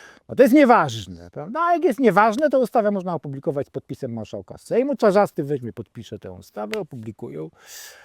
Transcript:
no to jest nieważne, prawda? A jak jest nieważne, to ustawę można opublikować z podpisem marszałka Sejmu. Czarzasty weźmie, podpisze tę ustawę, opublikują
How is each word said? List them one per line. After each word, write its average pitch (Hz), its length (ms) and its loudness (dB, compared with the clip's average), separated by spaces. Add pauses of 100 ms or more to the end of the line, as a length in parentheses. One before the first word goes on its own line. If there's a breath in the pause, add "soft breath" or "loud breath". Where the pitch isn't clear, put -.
(280 loud breath)
no - 60 -10
to 220 80 6
jest 247 120 6
nieważne, 113 760 4
prawda? 190 300 -10
A 339 120 2
jak 330 120 0
jest 277 160 0
nieważne, 226 500 4
to 269 100 2
ustawę 214 300 2
można 185 240 -4
opublikować 143 520 -6
z - 40 -20
podpisem 131 420 -10
marszałka 107 460 -12
Sejmu. 254 380 -2
Czarzasty 196 480 2
weźmie, 131 280 -6
podpisze - 460 -14
tę 95 140 -16
ustawę, 208 460 -12
opublikują 143 720 -14 (540 loud breath)